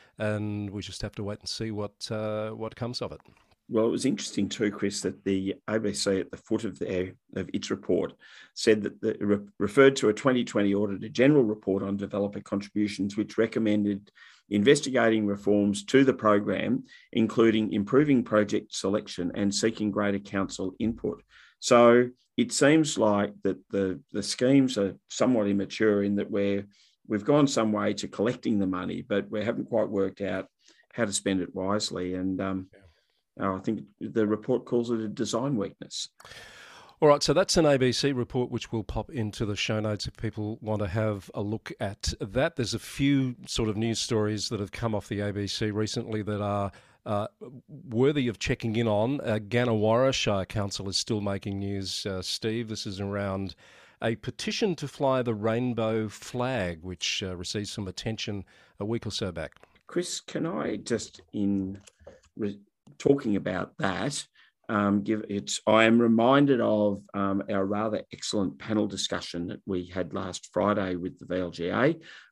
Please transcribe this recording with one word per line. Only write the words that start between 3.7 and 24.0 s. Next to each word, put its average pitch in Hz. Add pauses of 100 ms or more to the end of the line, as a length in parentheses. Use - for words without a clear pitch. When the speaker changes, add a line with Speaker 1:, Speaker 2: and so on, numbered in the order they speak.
Speaker 2:
it -
was -
interesting 101
too, 104
Chris, 98
that -
the 95 (120)
A 107
B 104
C 98
at -
the -
foot 110
of 98
their, 92 (220)
of 95
its -
report - (400)
said 107
that -
the, 110
re-, 101 (120)
referred 135
to 110
a 104
twenty 127
twenty 104
Auditor 101
General 139
report 104
on 98
developer 101
contributions, 101
which 104
recommended 107 (400)
investigating 113
reforms 101
to 135
the 131
program, 104 (260)
including 110
improving 127
project 107
selection 98
and 101
seeking 107
greater 101
council 98
input. 113 (380)
So 120 (280)
it 123
seems 147
like 104 (100)
that 95 (120)
the, 95 (140)